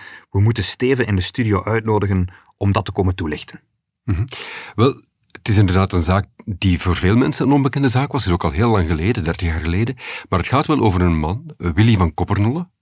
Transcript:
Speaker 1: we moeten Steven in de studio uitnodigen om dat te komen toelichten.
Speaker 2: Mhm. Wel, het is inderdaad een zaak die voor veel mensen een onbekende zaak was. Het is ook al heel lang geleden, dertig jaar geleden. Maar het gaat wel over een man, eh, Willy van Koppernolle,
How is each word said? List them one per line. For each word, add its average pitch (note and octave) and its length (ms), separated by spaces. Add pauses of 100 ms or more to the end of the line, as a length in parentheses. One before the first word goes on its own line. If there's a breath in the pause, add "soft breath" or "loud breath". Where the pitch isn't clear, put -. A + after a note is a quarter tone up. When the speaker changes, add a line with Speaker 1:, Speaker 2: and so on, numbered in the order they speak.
(320 loud breath)
Speaker 1:
we G2 100
moeten A2 220
Steven B2+ 440
in G#2 80
de F#2 60
studio G#2 420
uitnodigen G#2 640 (300 loud breath)
om G2+ 140
dat - 140
te - 60
komen F#2 240
toelichten. - 460 (420)
Speaker 2:
Mhm. F#2+ 220 (500 loud breath)
Wel, B2 260 (300)
het - 160
is G#2 100
inderdaad F#2+ 360
een F2+ 80
zaak F#2 240 (200)
die F#2 360
voor F2+ 140
veel F#2 200
mensen C#3 320
een C#3 60
onbekende C#3 360
zaak C3+ 220
was. C#3 100
Het - 80
is F2 60
ook - 80
al E2 140
heel A#2 120
lang G2 180
geleden, E2+ 360
dertig E2+ 280
jaar D#2+ 80
geleden. F#2+ 360 (340 loud breath)
Maar F#2 100
het E2 80
gaat C#3 200
wel D3 120
over F#2+ 220
een E2+ 180
man, G#2 380
eh, F2 160
Willy A2 240
van F2 160
Koppernolle, A#2+ 540 (140)